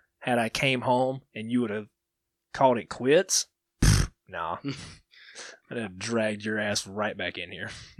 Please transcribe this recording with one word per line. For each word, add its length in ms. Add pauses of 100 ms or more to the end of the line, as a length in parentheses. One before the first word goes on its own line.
(200)
had 180
I 120
came 320
home 400 (120)
and 180
you 100
would 100
have 160 (680)
called 240
it 120
quits, 580 (340)
pfft, 300 (160)
nah. 340
<laughs> 1080
I'd 60
have 200
dragged 460
your 160
ass 260
right 320
back 220
in 120
here. 240
<laughs> 40 (200)